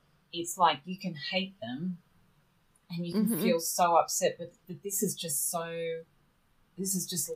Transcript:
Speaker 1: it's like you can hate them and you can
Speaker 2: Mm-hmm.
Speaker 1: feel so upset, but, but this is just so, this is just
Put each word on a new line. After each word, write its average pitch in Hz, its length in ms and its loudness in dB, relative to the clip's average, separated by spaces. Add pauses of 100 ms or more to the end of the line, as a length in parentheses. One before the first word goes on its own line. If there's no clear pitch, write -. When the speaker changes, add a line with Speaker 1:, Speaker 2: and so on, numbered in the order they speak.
(340)
Speaker 1:
it's 170 240 -6
like 160 280 6
you 185 120 -6
can 170 180 -6
hate 190 460 -4
them 160 360 -4 (920)
and 175 180 -4
you 170 60 -4
can 214 140 2
Speaker 2:
Mm-hmm. 202 160 0
Speaker 1:
feel 170 180 4
so 175 340 4
upset, - 420 4
but, - 140 -10 (160)
but 175 160 -12
this 202 180 -2
is 190 140 0
just - 340 -2
so, 165 520 -4 (760)
this 190 180 -2
is 175 100 -2
just 170 300 -6